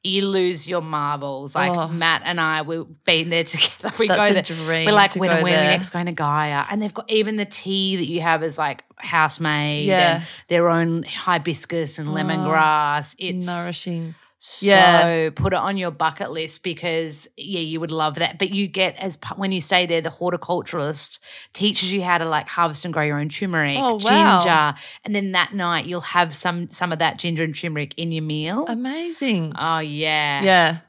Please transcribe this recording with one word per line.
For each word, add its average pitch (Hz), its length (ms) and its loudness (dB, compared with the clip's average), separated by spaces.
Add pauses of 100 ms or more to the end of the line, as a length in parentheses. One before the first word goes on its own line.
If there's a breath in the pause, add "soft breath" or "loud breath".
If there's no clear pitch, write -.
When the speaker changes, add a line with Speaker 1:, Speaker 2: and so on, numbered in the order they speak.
Speaker 1:
You 196 220 0
lose 180 400 0
your 175 160 -2
marbles. 143 720 -6
Like, 147 160 2
Speaker 2:
Oh. 170 160 -2
Speaker 1:
Matt 165 380 0
and 175 160 -2
I, 156 220 0
we've 165 220 -6 (200)
been 165 260 2
there 170 140 0
<laughs> 165 100 -8
together. - 460 -2
We 220 80 2
Speaker 2:
That's 180 100 4
Speaker 1:
go 208 80 4
Speaker 2:
a 202 60 4
Speaker 1:
there. 185 100 2
Speaker 2:
dream 160 440 -2
Speaker 1:
We're 160 60 6
like, 202 200 6
Speaker 2:
to 180 80 -4
Speaker 1:
"When, 185 100 2
Speaker 2:
go 165 60 4
Speaker 1:
when 160 40 4
are 180 40 2
we 180 80 2
Speaker 2:
there. 151 180 4
Speaker 1:
next 180 200 0
going 175 160 -4
to 175 60 -6
Gaia?" 147 580 0
And 208 120 -2
they've 208 100 -4
got, - 180 -10
even 220 260 2
the 208 80 -2
tea 190 520 -2
that 175 100 -2
you 170 160 -2
have 160 200 2
is, 156 160 -4
like, 143 240 -4 (140)
house-made 151 920 0
Speaker 2:
Yeah. 180 300 4
Speaker 1:
and 170 80 -6 (240 loud breath)
their 175 200 4
own 165 360 2
hibiscus 165 920 -4
and 151 100 -6
Speaker 2:
Oh, 151 40 -4
Speaker 1:
lemongrass. 156 1040 0
It's 180 280 -4
Speaker 2:
nourishing. 170 680 -4 (300 soft breath)
Speaker 1:
so - 220 -2
Speaker 2:
Yeah. 170 680 8
Speaker 1:
put 190 160 0
it 180 80 0
on 196 160 -2
your 180 160 -4
bucket 156 400 -4
list 160 320 -8
because, 165 720 -4
yeah, 175 240 -8
you 160 180 -6
would 160 140 -6
love 156 240 -2
that. 165 240 -4
But 196 100 0
you 196 160 -2
get, 185 300 -2
as 185 200 -6
pa-, - 200 -12
when 190 160 -2
you 180 80 -2
stay 180 260 2
there, 165 140 0
the 160 100 -4
horticulturalist 170 1120 -4 (320 loud breath)
teaches 185 400 0
you 196 100 -2
how 180 160 2
to, 165 60 0
like, 156 240 -2
harvest 165 360 -2
and 175 80 -4
grow 151 120 0
your 147 160 0
own 151 80 -2
turmeric, 156 500 -2
Speaker 2:
Oh, 240 240 0
wow. 254 380 6
Speaker 1:
ginger, 156 400 2 (240 loud breath)
and 208 100 -4
then 196 180 -2
that 185 220 0
night 175 320 -2
you'll 175 140 -4
have 170 340 0
some, 175 380 -4
some 175 200 -2
of 151 60 -4
that 160 200 0
ginger 165 260 -2
and 156 100 -4
turmeric 151 420 -6
in 165 140 -6
your 160 140 -4
meal. 156 420 -4
Speaker 2:
Amazing. 262 920 -4
Speaker 1:
Oh, 160 220 -2
yeah. 151 640 -2
Speaker 2:
Yeah. 175 340 6 (120)